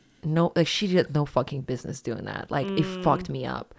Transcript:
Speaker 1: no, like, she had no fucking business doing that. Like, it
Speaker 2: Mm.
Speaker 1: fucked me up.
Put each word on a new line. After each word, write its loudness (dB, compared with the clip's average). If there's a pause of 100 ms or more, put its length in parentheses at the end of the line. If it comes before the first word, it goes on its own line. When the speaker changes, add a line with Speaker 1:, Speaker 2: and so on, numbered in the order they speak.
(240)
Speaker 1:
no, 2
like, 6
she 0
had 4
no 2
fucking -2
business -6
doing -6
that. -8
Like, 0
it 0
Speaker 2:
Mm. -6
Speaker 1:
fucked 2
me -6
up. -8